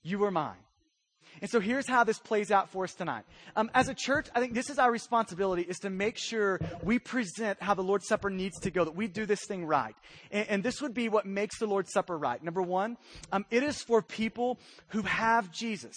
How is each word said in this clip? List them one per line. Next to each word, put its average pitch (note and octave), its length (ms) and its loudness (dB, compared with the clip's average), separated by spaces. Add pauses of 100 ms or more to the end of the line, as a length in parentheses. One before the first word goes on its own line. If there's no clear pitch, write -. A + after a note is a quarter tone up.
You G3 220 -2
are G#3 60 2
mine." C#3+ 260 -2 (840)
And G3+ 60 -8
so A#3+ 120 4
here's B3 280 0
how B3 160 6
this G#3+ 140 0
plays G#3 320 0
out G3 200 4
for F#3 140 -4
us F3 80 -6
tonight. C3+ 300 -6 (340)
Um, A3 160 2
as B3+ 160 4
a C4 60 -6
church, C#4 400 0
I A#3 60 4
think B3 120 -2
this A#3 160 -2
is C#4 100 -4
our B3+ 120 6
responsibility, G3 720 0
is E3+ 160 -6
to G3+ 100 -6
make G3 300 -2
sure G3+ 420 0 (220)
we A3+ 160 2
present A3 640 -4
how G3+ 100 2
the F#3+ 120 0
Lord's G3 240 0
Supper G3+ 200 0
needs F#3+ 320 -4
to F#3+ 100 -2
go, F3 140 4
that D#3 120 -4
we G#3+ 100 -2
do G#3 180 -4
this G3+ 220 0
thing F#3 180 -6
right. C3 300 0 (380)
And, G#3 160 -2
and G3 140 0
this B3 200 -2
would C#4+ 100 -4
be A#3 160 -2
what G#3+ 160 2
makes G3+ 340 -4
the A3+ 80 -2
Lord's G3 260 0
Supper F3+ 260 0
right. B2+ 240 -2
Number E3+ 180 -4
one, F#3+ 380 0 (340)
um, G3 160 0
it A#3+ 140 2
is D4 180 -2
for A3+ 220 4
people A#3+ 560 -4 (300)
who G#3+ 140 -4
have A3 480 2
Jesus. E3 460 -8